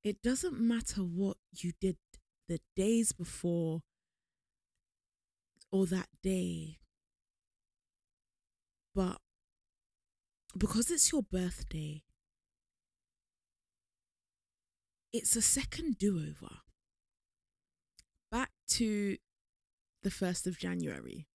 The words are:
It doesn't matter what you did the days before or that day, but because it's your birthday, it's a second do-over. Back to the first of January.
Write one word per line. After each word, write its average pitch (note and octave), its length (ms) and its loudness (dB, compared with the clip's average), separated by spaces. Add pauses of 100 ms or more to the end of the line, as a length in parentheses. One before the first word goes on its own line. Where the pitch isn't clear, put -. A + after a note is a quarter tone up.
It G#3 180 -2
doesn't C4 380 0
matter A#3 420 2
what F#3 360 0 (140)
you F3 200 -6 (100)
did F#3 160 0 (500)
the E3 120 -4 (160)
days A3 360 4
before E3+ 680 -2 (1900)
or F#3+ 160 4
that F#3 220 -2 (120)
day, F3 560 -4 (2250)
but F#3 240 0 (1400)
because G#3+ 360 2
it's - 200 6
your C#4+ 120 2
birthday, D#3 800 -4 (3000)
it's A3+ 240 2
a A3+ 60 0
second C#4 560 0
do-over. D#3 600 -2 (1700)
Back B3 200 -2 (220)
to G#3 440 2 (880)
the F#3+ 80 0
first F3+ 340 -2
of F#3 140 -4
January. E3 760 -6